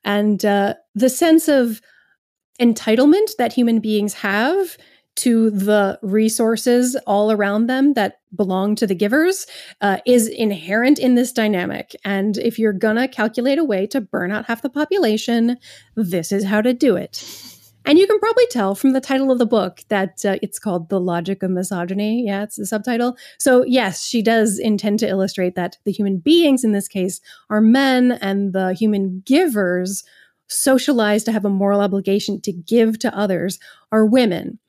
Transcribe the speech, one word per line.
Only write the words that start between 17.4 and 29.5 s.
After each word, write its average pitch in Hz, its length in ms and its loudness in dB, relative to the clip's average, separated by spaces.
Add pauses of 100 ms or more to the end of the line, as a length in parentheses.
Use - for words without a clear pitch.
And 302 140 4
you 392 100 8
can 427 120 2
probably 453 320 2
tell 202 240 0
from 269 180 2
the 262 80 0
title 269 300 0
of 247 80 2
the 240 60 -6
book 202 440 -2
that, 196 340 -2
uh, 196 180 0
it's - 180 -10
called 180 300 -4
The 190 100 0
Logic 180 440 -4
of 185 80 -2
Misogyny. 190 760 -4
Yeah, 196 160 -4
it's 208 120 -12
the 208 120 -8
subtitle. 240 500 -4 (220)
So 254 260 4
yes, 240 400 -2
she 233 160 -2
does 220 380 2
intend 208 400 0
to 220 100 -2
illustrate 190 460 -2
that 185 280 -6
the 202 80 -4
human 196 280 -2
beings 285 440 2
in 214 100 2
this 202 140 -4
case 185 320 -6 (300)
are 214 100 0
men, 254 540 4
and 196 400 -2
the 190 200 0
human 196 520 -2
givers 202 760 0 (440)